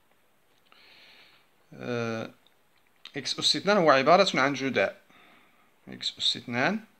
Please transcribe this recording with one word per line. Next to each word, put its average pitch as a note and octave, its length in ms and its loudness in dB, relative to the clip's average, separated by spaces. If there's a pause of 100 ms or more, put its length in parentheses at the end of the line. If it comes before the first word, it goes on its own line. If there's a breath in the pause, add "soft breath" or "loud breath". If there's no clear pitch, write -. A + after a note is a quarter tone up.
(1700 soft breath)
آه، A#2 580 -8 (880)
X - 220 -8
أس - 160 0
اثنان F#3 220 2
هو D#3+ 140 6
عبارة D3+ 480 4
عن C#3 140 2
جداء. A#2+ 480 -2 (880 soft breath)
X - 280 -10
أس - 200 -2
اثنان C3 420 -4 (200)